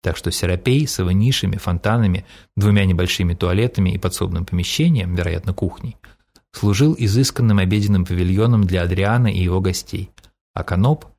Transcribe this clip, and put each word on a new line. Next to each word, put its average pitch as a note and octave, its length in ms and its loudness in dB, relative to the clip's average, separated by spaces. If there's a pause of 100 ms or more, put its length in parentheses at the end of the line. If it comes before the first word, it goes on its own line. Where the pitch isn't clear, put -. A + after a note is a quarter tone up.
Так F#2 160 -4
что - 120 -6
Серапей B2 580 0
с - 120 -6
его F2+ 120 0
нишами, G2+ 460 0
фонтанами, F#2+ 680 0 (300)
двумя G2+ 300 4
небольшими F2+ 480 0
туалетами F#2 580 0
и F#2 60 -4
подсобным F2+ 480 -4
помещением, F2+ 720 0
вероятно, F2 380 -2
кухней, - 420 -6 (560)
служил G#2+ 460 2
изысканным A2+ 640 2
обеденным G2+ 460 2
павильоном G2 600 2
для F2+ 160 0
Адриана G2 460 0
и F#2 140 -2
его F2+ 200 0
гостей, F#2+ 500 -6 (420)
а - 100 -8
Каноп A2+ 420 0 (120)